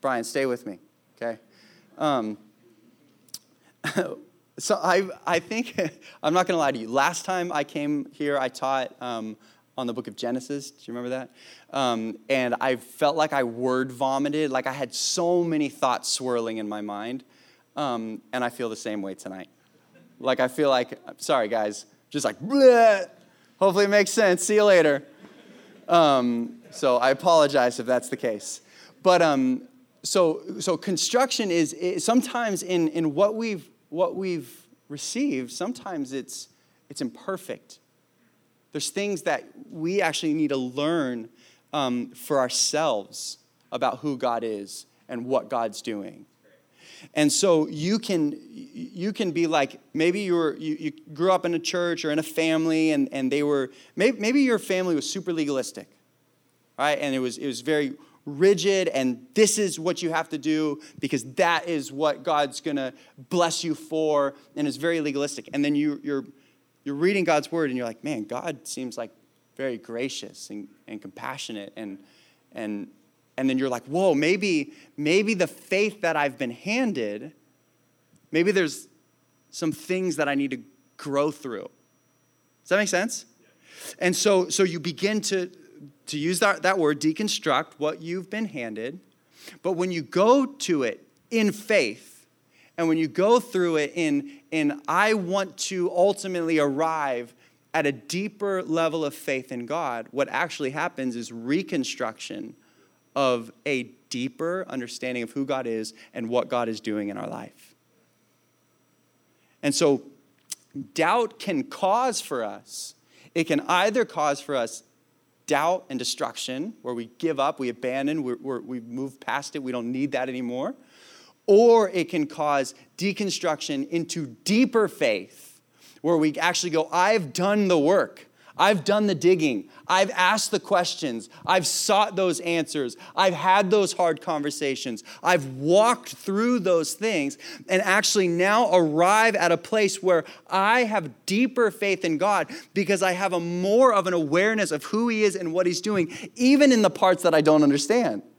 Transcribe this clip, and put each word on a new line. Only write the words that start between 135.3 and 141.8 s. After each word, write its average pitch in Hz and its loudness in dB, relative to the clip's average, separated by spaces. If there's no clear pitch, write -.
walked 202 2
through 226 0
those 170 0
things. 175 -2
And 185 2
actually 202 2
now 190 4
arrive 185 6
at 170 4
a 165 4
place 202 0
where 175 4
I 202 4
have 196 -4
deeper 233 2
faith 185 -2